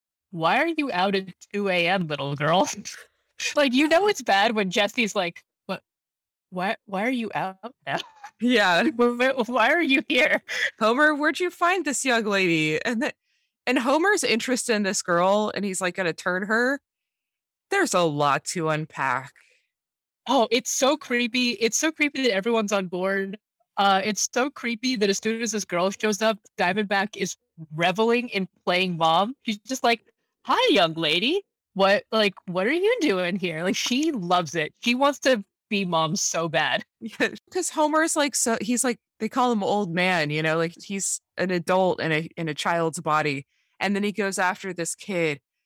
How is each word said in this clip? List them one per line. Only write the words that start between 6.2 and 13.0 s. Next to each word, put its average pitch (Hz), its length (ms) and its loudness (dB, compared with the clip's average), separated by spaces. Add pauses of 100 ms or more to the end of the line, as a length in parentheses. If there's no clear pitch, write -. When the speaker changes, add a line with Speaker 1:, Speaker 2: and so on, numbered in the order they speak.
Speaker 1:
Why, 185 260 -4 (100)
why 196 180 -4
are 254 60 0
you 226 240 -4
out 190 220 -6 (300)
now?" 143 120 -2 (220)
<laughs> - 200 -20
Speaker 2:
Yeah. 208 440 4
Speaker 1:
"Wh-, 240 340 2 (240)
wh-, 208 60 -6
why 247 240 2
are 339 100 2
you 269 260 2
here?" 208 340 2 (360)
Speaker 2:
"Homer, 254 360 4
where'd 302 260 -2
you 349 100 -2
find 349 340 0
this 277 200 -4
young 233 200 2
lady?" 170 600 2
And 240 180 -2